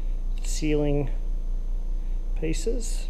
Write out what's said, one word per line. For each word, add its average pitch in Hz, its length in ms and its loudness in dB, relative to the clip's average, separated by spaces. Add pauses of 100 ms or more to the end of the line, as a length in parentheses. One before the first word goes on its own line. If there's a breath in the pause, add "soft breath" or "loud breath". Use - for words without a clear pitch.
(420 loud breath)
sealing 147 680 2 (1300 loud breath)
pieces, 220 720 0